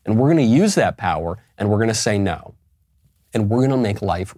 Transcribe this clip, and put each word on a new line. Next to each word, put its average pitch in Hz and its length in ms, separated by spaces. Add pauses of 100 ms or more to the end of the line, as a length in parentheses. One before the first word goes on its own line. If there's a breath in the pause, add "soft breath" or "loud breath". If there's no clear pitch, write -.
And 110 140
we're 131 120
gonna 160 120
use 147 340
that 98 220
power 82 400 (220 soft breath)
and 104 100
we're 104 100
gonna 113 140
say 107 240
no. 95 380 (800)
And 107 160
we're 120 100
gonna 131 160
make 104 240
life 92 360